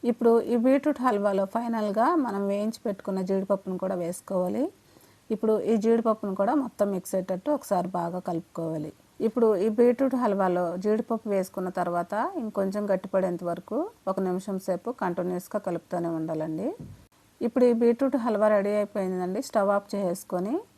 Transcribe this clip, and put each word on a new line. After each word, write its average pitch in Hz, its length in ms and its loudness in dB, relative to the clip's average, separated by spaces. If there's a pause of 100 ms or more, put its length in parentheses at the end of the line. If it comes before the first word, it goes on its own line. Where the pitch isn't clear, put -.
(100)
ఇప్పుడు 233 200 4 (220)
ఈ 240 120 2
బీట్రూట్ 277 420 4
హల్వాలో 202 360 2 (120)
ఫైనల్గా 226 500 0 (180)
మనం 202 280 -2
వేయించి 208 340 -2
పెట్టుకున్న 196 360 -4 (100)
జీడిపప్పును 190 520 0
కూడా 190 200 -2
వేసుకోవాలి. 185 600 -2 (720)
ఇప్పుడు 220 200 2 (180)
ఈ - 20 4 (100)
జీడిపప్పును 226 540 2
కూడా 202 140 2 (100)
మొత్తం 226 320 -2
మిక్స్ 180 220 -6
అయ్యేటట్టు 185 400 -4
ఒకసారి 185 400 -2
బాగా 175 320 -4
కలుపుకోవాలి. 165 640 -6 (340)
ఇప్పుడు 226 240 4 (140)
ఈ 220 40 4 (120)
బీట్రూట్ 247 420 4
హల్వాలో 190 420 2 (220)
జీడిపప్పు 220 480 0
వేసుకున్న 185 340 -2 (120)
తర్వాత 175 340 -2 (300)
ఇంకొంచెం 202 380 -2 (100)
గట్టిపడేంత 190 580 0
వరకు 180 280 -4 (340)
ఒక 190 40 -2 (120)
నిమిషం 185 280 -4 (120)
సేపు 196 340 -4
కంటిన్యూస్గా 180 680 -4
కలుపుతూనే 170 520 -4
ఉండాలండి. 160 500 -4 (760)
ఇప్పుడు 247 220 4
ఈ 233 140 4
బీట్రూట్ 262 400 2
హల్వా 214 320 4
రెడీ 202 240 2
అయిపోయిందండి. 185 720 -2
స్టవ్ 202 280 2
ఆఫ్ 202 160 -8
చేసేసుకొని 190 640 -2 (220)